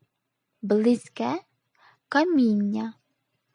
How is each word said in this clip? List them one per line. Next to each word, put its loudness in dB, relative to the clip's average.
близьке -2
каміння, 0